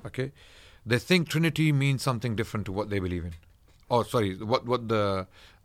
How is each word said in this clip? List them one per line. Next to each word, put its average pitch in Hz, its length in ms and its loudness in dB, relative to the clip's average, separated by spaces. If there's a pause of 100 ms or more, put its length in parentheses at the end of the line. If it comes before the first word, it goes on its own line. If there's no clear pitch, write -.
Okay? 131 260 -6 (540)
They 117 120 2
think 180 300 2
Trinity 160 420 2
means 139 320 2
something 120 320 -2
different 107 320 -4
to 98 60 -6
what 104 160 -4
they 101 100 -2
believe 90 280 -2
in. 82 80 -10 (560)
Oh, 120 140 4
sorry, 101 320 0
what, 110 280 -2
what 120 240 -2
the, 101 380 2 (380)